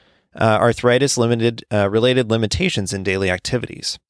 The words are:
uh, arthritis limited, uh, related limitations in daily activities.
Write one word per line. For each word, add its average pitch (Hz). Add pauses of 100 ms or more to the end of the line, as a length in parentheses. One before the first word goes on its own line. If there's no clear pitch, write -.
(360)
uh, 110
arthritis 120
limited, 117
uh, 104
related 120
limitations 113
in 98
daily 95
activities. - (120)